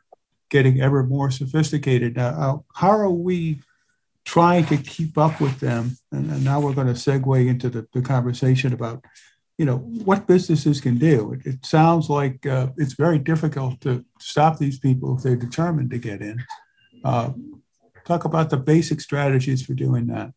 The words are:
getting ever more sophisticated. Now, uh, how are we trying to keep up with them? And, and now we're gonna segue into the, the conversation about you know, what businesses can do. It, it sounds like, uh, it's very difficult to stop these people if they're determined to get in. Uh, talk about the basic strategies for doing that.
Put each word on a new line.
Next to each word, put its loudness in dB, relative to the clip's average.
getting 4
ever 2
more -2
sophisticated. -2
Now, -2
uh, -4
how 2
are 2
we -2
trying 4
to 2
keep -6
up 2
with -2
them? -2
And, -2
and -2
now 2
we're 0
gonna 0
segue 2
into 0
the, -8
the -2
conversation 0
about -8
you 2
know, 2
what -2
businesses 2
can 0
do. 2
It, -10
it -12
sounds 4
like, -2
uh, -2
it's -4
very 2
difficult -2
to -4
stop 0
these -2
people 0
if -6
they're 0
determined -2
to -6
get -8
in. -10
Uh, -2
talk -2
about 0
the 0
basic 2
strategies 0
for -6
doing 0
that. -6